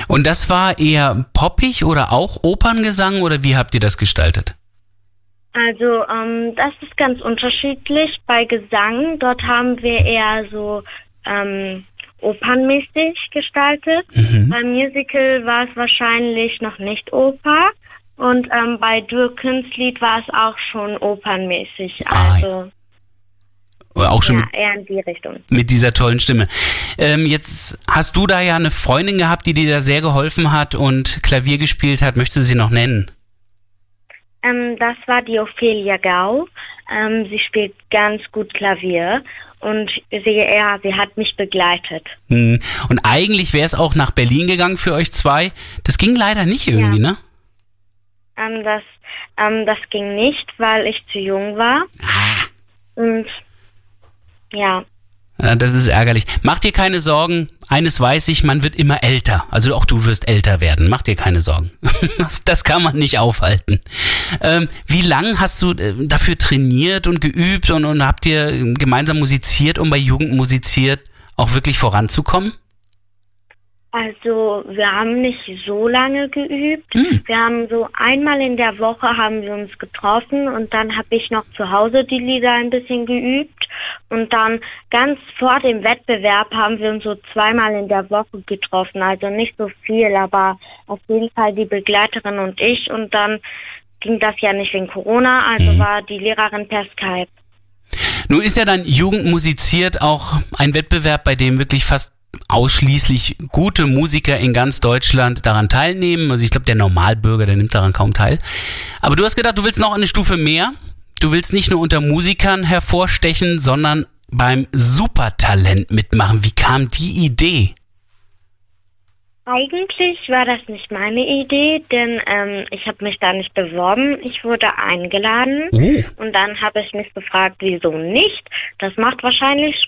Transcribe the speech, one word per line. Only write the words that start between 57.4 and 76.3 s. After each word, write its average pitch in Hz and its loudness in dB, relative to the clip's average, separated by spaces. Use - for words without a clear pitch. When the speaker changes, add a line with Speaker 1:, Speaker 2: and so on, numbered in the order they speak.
Speaker 1:
Eines 156 2
weiß 135 2
ich, 156 2
man 151 2
wird 156 -2
immer 143 2
älter. 117 2
Also 117 2
auch - 2
du 113 2
wirst 113 0
älter 104 2
werden. 82 4
Mach 117 2
dir 107 0
keine 87 0
Sorgen. 82 -2
<laughs> - 2
Das, - -2
das 175 0
kann 175 2
man 151 0
nicht 143 0
aufhalten. 104 2
Ähm, 160 2
wie 165 2
lang 175 2
hast 190 2
du, 180 2
äh, 98 -4
dafür 147 4
trainiert 143 2
und 175 2
geübt 170 0
und, 160 2
und 151 2
habt - 0
ihr 147 0
gemeinsam 147 2
musiziert, 143 2
um 160 2
bei 143 2
Jugend 135 0
musiziert 131 2
auch 117 2
wirklich 139 0
voranzukommen? 147 0
Speaker 2:
Also, 220 -4
wir 202 -2
haben 226 -2
nicht 254 -2
so 208 -2
lange 269 0
geübt. 294 -4